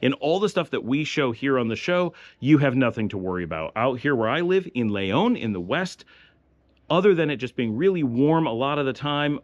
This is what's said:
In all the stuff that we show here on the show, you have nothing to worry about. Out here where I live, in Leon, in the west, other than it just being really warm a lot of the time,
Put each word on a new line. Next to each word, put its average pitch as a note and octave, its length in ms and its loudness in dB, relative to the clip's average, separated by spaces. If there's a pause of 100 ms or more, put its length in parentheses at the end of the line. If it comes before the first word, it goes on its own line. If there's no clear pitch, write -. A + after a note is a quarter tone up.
In C3 120 2
all D#3+ 260 -2
the G3+ 100 0
stuff F3+ 200 -2
that G#2+ 140 -4
we C3+ 200 -2
show C#3+ 280 -2
here C3+ 260 -2
on A#2+ 100 -2
the A2+ 80 -4
show, F3+ 380 -2 (280)
you C#3 180 6
have C3+ 160 2
nothing A#2 340 0
to G#2 80 -8
worry F2+ 260 -4
about. D#2+ 320 -6
Out A#2+ 240 0
here C#3+ 160 0
where A2+ 140 0
I D3+ 120 -2
live, F3+ 340 0
in A#2+ 140 0
Leon, G#2 480 0
in A2 140 -4
the F#2+ 80 -4
west, C#3 460 -6 (840)
other F#3 240 6
than D#3 160 2
it C3 60 -4
just A#2+ 180 -8
being A2+ 200 -2
really F3 280 2
warm C#3+ 420 2
a A#2 80 -2
lot C#3 240 -2
of C#3+ 80 0
the C3 80 -2
time, D3 500 -2